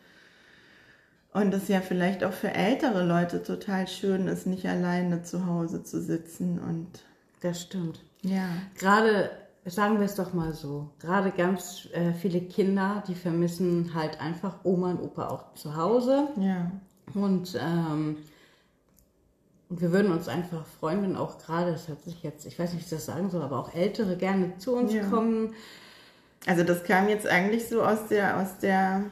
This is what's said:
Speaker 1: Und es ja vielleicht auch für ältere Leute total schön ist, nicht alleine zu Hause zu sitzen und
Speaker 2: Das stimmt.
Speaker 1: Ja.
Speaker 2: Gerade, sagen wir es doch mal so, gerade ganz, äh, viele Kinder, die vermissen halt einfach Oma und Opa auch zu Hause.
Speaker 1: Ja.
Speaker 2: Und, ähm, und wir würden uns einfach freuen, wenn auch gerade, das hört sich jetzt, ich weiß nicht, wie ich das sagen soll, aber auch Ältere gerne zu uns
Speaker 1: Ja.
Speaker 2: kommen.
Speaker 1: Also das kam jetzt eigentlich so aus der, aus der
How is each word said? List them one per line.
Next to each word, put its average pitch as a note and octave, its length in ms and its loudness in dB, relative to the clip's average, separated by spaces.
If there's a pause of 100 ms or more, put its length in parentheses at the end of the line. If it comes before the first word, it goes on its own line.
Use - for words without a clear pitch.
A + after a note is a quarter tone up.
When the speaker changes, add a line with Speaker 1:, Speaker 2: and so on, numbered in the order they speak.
(1300)
Speaker 1:
Und G3 220 4
es F#3+ 140 -2
ja F#3+ 120 4
vielleicht F#3 420 0
auch - 100 0
für - 200 -4
ältere G3+ 500 2
Leute F3 380 2
total F#3 460 -4
schön F#3+ 400 0
ist, E3+ 180 -4
nicht F#3 220 -2
alleine F3 560 0
zu F3+ 240 -4
Hause F3 340 -2
zu - 220 -8
sitzen E3+ 560 -4
und E3 280 -6 (540)
Speaker 2:
Das F3 220 -4
stimmt. E3+ 380 -8 (200)
Speaker 1:
Ja. F#3 280 -2 (280)
Speaker 2:
Gerade, G3+ 540 4 (340)
sagen G#3 320 2
wir G3+ 80 4
es F#3 80 -2
doch F3+ 220 -4
mal D#3+ 180 -2
so, C#3+ 460 -8
gerade F#3 320 0
ganz, F3+ 640 -2
äh, E3+ 200 2
viele F3 280 0
Kinder, G3 680 0
die F3+ 80 -4
vermissen E3+ 800 0
halt - 260 -4
einfach E3+ 420 -6
Oma F3+ 280 2
und E3+ 100 -2
Opa - 280 -6
auch - 260 -10
zu D3+ 200 -10
Hause. B3 520 4 (120)
Speaker 1:
Ja. F#3 300 0 (460)
Speaker 2:
Und, F#3+ 440 0
ähm, D#3 580 0 (1500)
und E3 120 -8
wir E3+ 100 2
würden G3+ 200 6
uns E3 160 0
einfach D#3+ 380 -4
freuen, E3+ 360 -4
wenn F#3 140 0
auch D3+ 240 -6
gerade, E3+ 320 -2
das - 160 -6
hört C#3+ 160 -12
sich E3+ 200 -14
jetzt, D3 220 -10
ich - 140 -12
weiß F3 140 -2
nicht, E3 80 -6
wie - 40 -14
ich - 60 -16
das D#3 160 -6
sagen D#3+ 240 -2
soll, E3+ 100 -2
aber C3 180 -2
auch - 140 -8
Ältere F#3+ 420 0
gerne F#3 440 0
zu B3 160 0
uns A3 180 2
Speaker 1:
Ja. G#3+ 160 0
Speaker 2:
kommen. A3 460 0 (920)
Speaker 1:
Also F3 180 4
das E3+ 200 2
kam G3 260 4
jetzt G#3 160 0
eigentlich G#3 420 2
so A#3 140 2
aus G#3+ 260 2
der, G3+ 320 2
aus G3 200 -4
der F#3+ 520 2